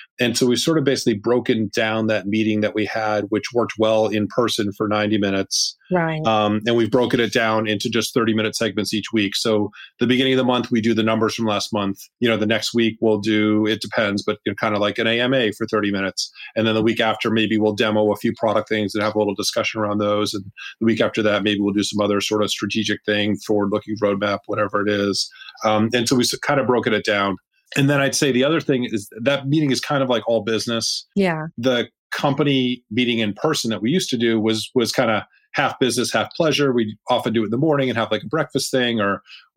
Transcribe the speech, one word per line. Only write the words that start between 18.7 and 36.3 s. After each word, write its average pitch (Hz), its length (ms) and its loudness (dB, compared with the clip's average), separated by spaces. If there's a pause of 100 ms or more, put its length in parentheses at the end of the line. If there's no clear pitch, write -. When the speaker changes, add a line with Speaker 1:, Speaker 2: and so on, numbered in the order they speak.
Speaker 1:
things 107 240 -2
and 104 80 -2
have 107 120 -2
a 107 40 -2
little 101 160 0
discussion 110 460 -4
around 104 180 -2
those. 104 340 0
And 98 120 -8 (360)
the 113 60 0
week 113 160 2
after 110 200 -2
that, 104 200 0
maybe 104 180 0
we'll 101 140 0
do 101 80 0
some 104 200 -2
other 101 200 0
sort 107 200 0
of 98 80 0
strategic 104 540 -4
thing, 104 320 0 (100)
forward-looking 104 560 -2
roadmap, 101 440 0
whatever 104 400 -2
it 104 40 2
is. 101 400 0 (340)
Um, 107 280 2
and 120 160 0
so 135 80 2
we 123 60 4
s-, - 160 -2
kind 143 220 0
of 113 60 0
broken 117 280 2
it 104 100 0
down. 98 320 0 (400)
And 143 120 4
then 143 120 4
I'd 139 140 0
say 139 180 2
the 123 120 2
other 156 160 2
thing 123 240 0
is 110 240 -6 (140)
that 135 260 0
meeting 147 220 2
is 123 100 0
kind 143 220 0
of 127 60 -2
like 117 200 -2
all 113 140 2
business. 113 640 -4 (100)
Speaker 2:
Yeah. 165 300 0 (120)
Speaker 1:
The 120 300 0 (240)
company 135 800 0
meeting 120 280 0
in 104 160 0
person 143 360 -2
that 101 120 -4
we 117 80 0
used 135 200 0
to 127 80 -2
do 113 220 2
was, 110 340 0
was 117 180 2
kinda 113 340 0 (280)
half 135 240 0
business, 120 340 0
half 107 220 -2